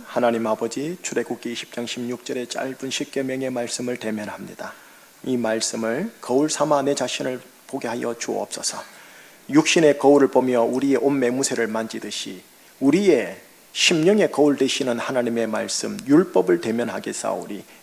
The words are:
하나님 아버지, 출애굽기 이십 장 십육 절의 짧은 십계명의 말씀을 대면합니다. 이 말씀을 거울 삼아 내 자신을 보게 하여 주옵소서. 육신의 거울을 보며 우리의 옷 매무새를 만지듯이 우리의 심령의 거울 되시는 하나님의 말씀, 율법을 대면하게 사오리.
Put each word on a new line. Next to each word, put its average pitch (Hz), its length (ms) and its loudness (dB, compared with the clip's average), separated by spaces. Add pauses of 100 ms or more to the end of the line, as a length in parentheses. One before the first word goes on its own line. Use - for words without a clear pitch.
하나님 117 400 0
아버지, 131 560 -4
출애굽기 120 480 -6
이십 - 200 -10
장 120 140 -8
십육 120 400 -8
절의 127 220 -6
짧은 131 420 -8
십계명의 131 640 -4
말씀을 123 460 -6
대면합니다. 101 760 -8 (520)
이 127 120 -2
말씀을 113 720 -2 (100)
거울 139 280 2
삼아 147 320 0
내 143 140 0
자신을 127 440 -4 (280)
보게 135 200 -8
하여 120 300 -6
주옵소서. - 640 -6 (720)
육신의 151 480 6
거울을 143 300 8
보며 127 340 4
우리의 131 320 2
옷 127 160 2
매무새를 127 560 0
만지듯이 107 760 -8 (380)
우리의 139 600 4 (340)
심령의 180 580 4
거울 143 260 4
되시는 131 400 0
하나님의 117 480 -2
말씀, 107 640 -4
율법을 170 540 4
대면하게 110 520 -4
사오리. 92 500 -6 (200)